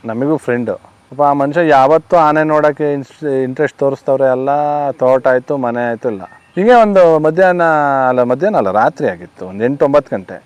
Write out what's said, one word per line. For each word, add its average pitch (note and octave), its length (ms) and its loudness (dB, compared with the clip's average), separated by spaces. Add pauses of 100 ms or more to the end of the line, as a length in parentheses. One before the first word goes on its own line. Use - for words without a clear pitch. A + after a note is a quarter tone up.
ನಮಗೂ B2+ 320 -4
ಫ್ರೆಂಡ್. A#2+ 340 -4
ಪಾಪ - 520 -10
ಆ C#3+ 100 2
ಮನುಷ್ಯ D3 360 -2
ಯಾವತ್ತೂ D3+ 480 2
ಆನೆ D#3 280 2
ನೋಡೋಕ್ಕೆ D3+ 480 0
ಇನ್ಸ್-, C#3 500 -6
ಇಂಟ್ರೆಸ್ಟ್ C3 360 -4
ತೋರಿಸ್ತವ್ರೆ C3+ 500 -2
ಅಲ್ಲ, C3 220 -2 (400)
ತೋಟ B2+ 360 0
ಆಯ್ತು, B2+ 300 0
ಮನೆ A#2+ 320 -4
ಆಯ್ತು A#2 220 -6
ಇಲ್ಲ. G2 120 -10 (320)
ಹಿಂಗೆ G#3+ 200 2
ಒಂದು F#3+ 440 4
ಮಧ್ಯಾಹ್ನ, F3 440 2 (460)
ಅಲ್ಲ B2+ 140 0
ಮಧ್ಯಾಹ್ನ C#3 340 -2
ಅಲ್ಲ, G#2+ 140 0
ರಾತ್ರಿ B2 380 0
ಆಗಿತ್ತು, F2+ 380 -12
ಒಂದು G2 180 -8
ಎಂಟು C#3+ 200 0
ಒಂಬತ್ತು C#3 320 -2
ಗಂಟೆ. F#2 300 -14